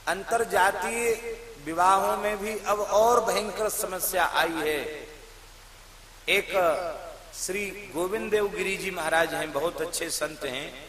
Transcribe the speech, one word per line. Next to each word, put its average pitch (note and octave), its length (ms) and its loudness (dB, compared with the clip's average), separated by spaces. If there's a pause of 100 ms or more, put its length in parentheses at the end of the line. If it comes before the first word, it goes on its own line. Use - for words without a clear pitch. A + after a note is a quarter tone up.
अंतरजातीय G#3+ 1300 0 (280)
विवाहों F#3+ 520 4
में G#3 200 -2
भी G#3 280 -4
अब G#3 140 2
और A3 460 6
भयंकर G#3 460 0
समस्या F#3 540 0 (100)
आई E3 220 2
है। D3+ 220 0 (1500)
एक G3 220 2 (840)
श्री G3+ 300 -4 (280)
गोविंद G3 380 -2
देव G#3 180 4
गिरी F#3+ 280 -2
जी F#3+ 140 -4
महाराज D#3+ 420 2
हैं, D#3 200 -4
बहुत D#3+ 280 -2
अच्छे E3+ 300 -4
संत D3+ 340 -4
हैं C3+ 260 -6 (180)